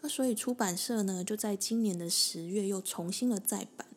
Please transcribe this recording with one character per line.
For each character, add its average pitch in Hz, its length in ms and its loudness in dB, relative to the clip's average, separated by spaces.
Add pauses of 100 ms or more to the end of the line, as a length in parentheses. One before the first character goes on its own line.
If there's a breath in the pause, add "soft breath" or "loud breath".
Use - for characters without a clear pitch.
那 302 60 -4
所 269 180 2
以 240 80 4
出 247 180 -2
版 202 240 2
社 220 280 0
呢， 185 200 0
就 214 100 -2
在 208 220 -2
今 226 260 0
年 196 140 2
的 170 140 -2
十 - 360 2
月 196 200 0
又 196 160 0
重 175 280 -4
新 247 200 2
的 208 100 2
再 196 240 -2 (120)
版。 - 100 -10 (100)